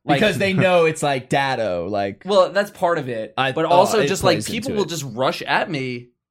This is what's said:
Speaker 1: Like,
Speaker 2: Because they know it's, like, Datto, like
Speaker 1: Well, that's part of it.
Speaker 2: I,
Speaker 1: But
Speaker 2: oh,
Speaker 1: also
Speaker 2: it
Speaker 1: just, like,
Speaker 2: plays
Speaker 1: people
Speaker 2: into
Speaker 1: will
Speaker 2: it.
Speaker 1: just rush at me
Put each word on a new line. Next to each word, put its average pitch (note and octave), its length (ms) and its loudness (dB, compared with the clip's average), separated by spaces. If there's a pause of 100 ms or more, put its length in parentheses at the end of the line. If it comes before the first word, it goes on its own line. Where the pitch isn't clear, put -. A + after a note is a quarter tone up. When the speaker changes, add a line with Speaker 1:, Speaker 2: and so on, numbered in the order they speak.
Speaker 1:
Like, D3 160 2
Speaker 2:
Because G3 180 2
they F#3+ 140 0
know F3+ 340 4
it's, D#3+ 160 -2
like, C#3 260 -2
Datto, A2+ 600 -2
like G2+ 360 -4
Speaker 1:
Well, F#3 280 2
that's G3+ 180 -2
part E3+ 280 -2
of C3 100 -6
it. A2 280 -8
Speaker 2:
I, C3 160 0
Speaker 1:
But D#3+ 140 -2
Speaker 2:
oh, - 40 0
Speaker 1:
also F#3+ 300 6
Speaker 2:
it D#3+ 60 2
Speaker 1:
just, E3 180 -2
like, E3+ 120 4
Speaker 2:
plays - 120 -6
Speaker 1:
people - 220 -6
Speaker 2:
into A3 80 -4
Speaker 1:
will F#3+ 80 -2
Speaker 2:
it. D3 40 -8
Speaker 1:
just D#3+ 140 -6
rush C3 380 -4
at G3+ 280 -2
me B2+ 400 -6 (200)